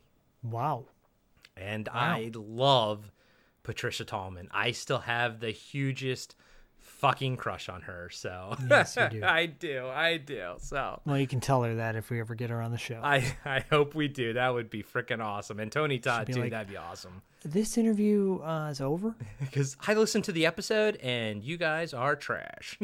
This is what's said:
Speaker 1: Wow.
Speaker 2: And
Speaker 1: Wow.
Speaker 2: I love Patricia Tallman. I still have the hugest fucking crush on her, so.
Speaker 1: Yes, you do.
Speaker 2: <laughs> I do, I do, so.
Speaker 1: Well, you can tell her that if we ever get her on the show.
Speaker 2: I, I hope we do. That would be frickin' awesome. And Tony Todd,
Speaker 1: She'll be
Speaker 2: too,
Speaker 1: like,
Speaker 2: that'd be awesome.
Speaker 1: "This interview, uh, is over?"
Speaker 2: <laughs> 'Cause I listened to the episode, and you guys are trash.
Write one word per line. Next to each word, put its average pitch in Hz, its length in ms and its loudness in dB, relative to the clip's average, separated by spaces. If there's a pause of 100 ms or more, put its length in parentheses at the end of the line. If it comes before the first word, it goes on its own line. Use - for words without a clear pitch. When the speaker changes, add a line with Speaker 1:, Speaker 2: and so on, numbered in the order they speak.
(420)
Speaker 1:
Wow. 120 440 -2 (680)
Speaker 2:
And 104 380 -6
Speaker 1:
Wow. 117 80 -2
Speaker 2:
I 117 340 0
love 110 800 2 (500)
Patricia - 440 -6
Tallman. 95 440 -8
I 104 200 0
still 123 300 -2
have 117 400 0
the 113 100 -4
hugest 131 840 -4 (440)
fucking 131 580 2
crush 95 320 -6
on 92 140 -10
her, 87 280 -12
so. 92 460 -8 (140)
Speaker 1:
Yes, 240 260 6
you 151 240 0
do. - 40 -4
Speaker 2:
<laughs> - 0 -
I 170 220 4
do, 139 400 -6
I 160 300 2
do, 120 440 -6
so. 131 440 -6
Speaker 1:
Well, 139 140 2
you 135 80 4
can 127 140 0
tell 131 240 4
her 113 100 0
that 113 200 -2
if 110 140 -6
we 120 100 -2
ever 113 160 -4
get 117 140 -6
her 117 140 -2
on 117 80 -4
the 113 80 -2
show. 113 240 -8
Speaker 2:
I, 135 420 4
I 135 260 0
hope 147 240 6
we 151 140 2
do. 127 240 0
That 123 220 4
would 120 160 -2
be 107 120 -6
frickin' 117 380 -2
awesome. 104 400 -4
And 110 100 -4
Tony 147 280 2
Todd, 117 280 0
Speaker 1:
She'll - 0 -
be 127 80 -2
Speaker 2:
too, 123 100 2
Speaker 1:
like, 123 80 -2
Speaker 2:
that'd 110 160 -6
be 98 80 -10
awesome. 92 460 -12 (220)
Speaker 1:
"This 190 320 0
interview, 208 640 4
uh, 156 300 -2
is 139 100 -6
over?" 175 360 0 (160)
Speaker 2:
<laughs> 135 200 -6
'Cause 139 240 0 (100)
I 208 80 6
listened 220 300 4
to 214 80 -2
the 160 140 4
episode, 214 560 2
and 113 400 0
you 151 140 -6
guys 160 360 0
are 139 220 2
trash. - 680 -6